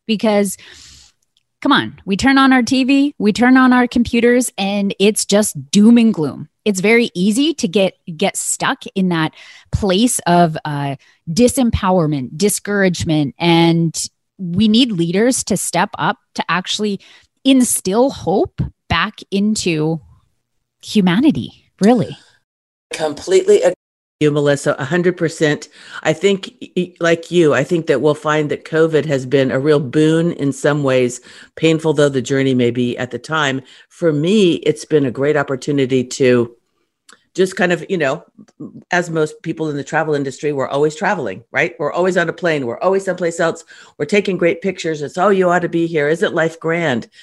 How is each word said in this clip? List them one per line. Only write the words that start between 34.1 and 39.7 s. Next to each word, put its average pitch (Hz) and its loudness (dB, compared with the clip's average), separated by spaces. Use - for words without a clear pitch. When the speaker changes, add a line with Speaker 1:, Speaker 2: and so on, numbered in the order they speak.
Speaker 2:
me, 170 2
it's - -4
been 147 2
a 123 -4
great 143 -2
opportunity 135 -2
to 123 0
just - -2
kind 180 0
of, 160 -4
you 190 -4
know, 151 -2
as 175 -2
most 156 -4
people 160 -6
in 143 -6